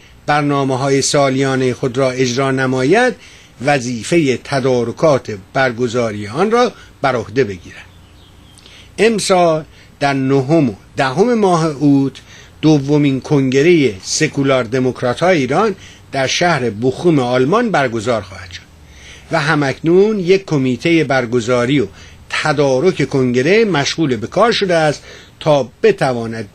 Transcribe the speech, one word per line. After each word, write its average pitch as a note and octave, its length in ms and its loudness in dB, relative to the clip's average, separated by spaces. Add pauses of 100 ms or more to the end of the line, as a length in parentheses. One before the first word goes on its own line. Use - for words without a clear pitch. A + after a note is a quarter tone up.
(260)
برنامه‌های C#3 760 0
سالیانهٔ C3 720 0
خود A#2+ 240 -6
را C3+ 140 0
اجرا C3 400 -2
نماید، C3+ 640 0 (500)
وظیفهٔ B2+ 800 0
تدارکات B2 920 0 (160)
برگزاری A#2 760 -2
آن D#3+ 240 -2
را A#3+ 200 2 (300)
بر C3 140 0
عهده A2 280 -2
بگیرد. F#2+ 420 -12 (1120)
امسال F3+ 680 2 (340)
در C#3 140 0
نهم C3+ 560 2
و G#2 40 -4 (240)
دهم D3 360 2
ماه F#3 320 2
اوت، C#3 480 2 (480)
دومین D3 600 2
کنگرهٔ C#3 720 2 (100)
سکولار C3+ 600 -2
دموکرات‌های B2+ 720 -2
ایران D#3+ 380 0 (360)
در C3+ 160 -2
شهر D3 420 0
بوخوم C3+ 500 0
آلمان C3 520 0
برگزار A#2 500 -2
خواهد F#2 300 -16
شد - 100 -18 (720)
و D#3+ 80 0
همکنون D#3+ 800 0
یک F#3+ 260 0
کمیتهٔ D3+ 580 0
برگزاری B2 760 0
و G#2 80 0 (420)
تدارک D3 800 0
کنگره C3+ 560 2
مشغول D3 500 -2
به A2 120 -8
کار A3+ 240 0
شده F#3 240 0
است D#3 280 0 (360)
تا C#3 300 0 (140)
بتواند A#2 720 -2